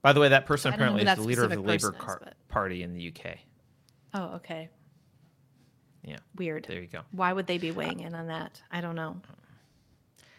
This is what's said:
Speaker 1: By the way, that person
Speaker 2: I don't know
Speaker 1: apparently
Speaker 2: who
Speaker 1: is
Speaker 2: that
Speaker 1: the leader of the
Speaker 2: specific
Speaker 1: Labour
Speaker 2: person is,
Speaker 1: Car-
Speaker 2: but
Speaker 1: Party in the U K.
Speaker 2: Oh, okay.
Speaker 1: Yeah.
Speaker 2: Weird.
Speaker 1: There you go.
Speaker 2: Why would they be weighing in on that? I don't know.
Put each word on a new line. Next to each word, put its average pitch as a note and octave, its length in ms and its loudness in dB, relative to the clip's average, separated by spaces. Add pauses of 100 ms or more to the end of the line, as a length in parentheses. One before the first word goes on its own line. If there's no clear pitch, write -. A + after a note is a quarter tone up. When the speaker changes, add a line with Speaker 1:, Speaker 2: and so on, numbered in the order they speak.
Speaker 1:
By C#3 120 8
the C#3+ 80 8
way, C#3+ 100 10
that C3+ 160 8
person C#3 260 0
Speaker 2:
I - 40 -2
don't C#3 40 -2
know C#3 40 4 (120)
Speaker 1:
apparently G#2+ 80 4
Speaker 2:
who - 60 6
Speaker 1:
is - 60 6
Speaker 2:
that G#2+ 60 -4
Speaker 1:
the A2 60 -2
leader A#2+ 160 4
of G#2 60 2
the - 60 0
Speaker 2:
specific G2+ 120 -4
Speaker 1:
Labour G#2 240 2
Speaker 2:
person - 80 -12
is, - 40 -10
Speaker 1:
Car- F#2+ 200 -6
Speaker 2:
but - 240 -20
Speaker 1:
Party F#2 340 -2
in F2 100 -8
the F2 100 -10
U E2+ 100 -10
K. - 280 -12 (720)
Speaker 2:
Oh, F#3+ 100 -6 (120)
okay. E3 320 -12 (1300)
Speaker 1:
Yeah. D2 160 -14 (180)
Speaker 2:
Weird. D#3+ 320 -6
Speaker 1:
There F2+ 120 -8
you F2 80 -14
go. - 140 -12 (100)
Speaker 2:
Why F#3 200 0
would F#3+ 140 -2
they F3+ 120 0
be E3 120 -4
weighing D#3+ 300 -6
in E3 140 -10
on E3 120 -8
that? D#3+ 340 -10 (120)
I F3 80 -4
don't E3+ 160 -6
know. D#3+ 240 -8 (1200)